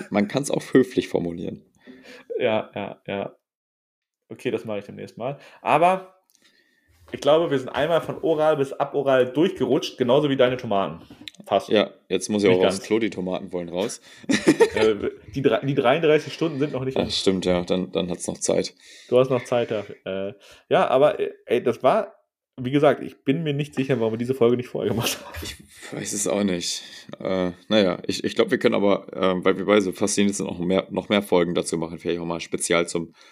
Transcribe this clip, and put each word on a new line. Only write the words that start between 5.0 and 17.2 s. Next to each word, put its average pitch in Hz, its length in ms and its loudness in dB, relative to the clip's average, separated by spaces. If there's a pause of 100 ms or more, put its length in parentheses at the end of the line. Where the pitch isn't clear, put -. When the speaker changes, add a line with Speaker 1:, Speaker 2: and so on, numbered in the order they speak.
Speaker 2:
mal. 135 220 -8 (220)
Aber 175 540 2 (960)
ich 120 100 -10
glaube, 156 280 4
wir 143 80 2
sind 123 120 -6
einmal 156 320 0
von - 200 -10
oral 156 360 2
bis 135 160 -2
aboral 135 580 0
durchgerutscht, 143 680 0
genauso 135 320 4
wie 135 80 0
deine 127 200 4
Tomaten. 98 440 -2 (460)
Fast. 98 220 2
Speaker 1:
Ja, 104 220 2 (180)
jetzt 90 200 -2
muss 104 140 0
ich 98 60 6
Speaker 2:
Nicht 92 100 6
Speaker 1:
auch 92 60 6
aufs 95 120 2
Speaker 2:
ganz. 98 80 -10
Speaker 1:
Klo, 110 140 2
die 110 100 0
Tomaten 92 440 -6
wollen 87 160 -6
raus. 92 320 -4 (260)
<laughs> - 120 2 (360)
Speaker 2:
Äh, - 340 2 (240)
die 139 80 -4
drei-, 123 240 2
die 139 80 0
dreiunddreißig 147 580 2
Stunden 156 280 -4
sind 147 140 -2
noch 127 120 -6
nicht 131 100 -6
Speaker 1:
Ja, 95 100 2
Speaker 2:
um. - 40 -8
Speaker 1:
stimmt, 95 360 0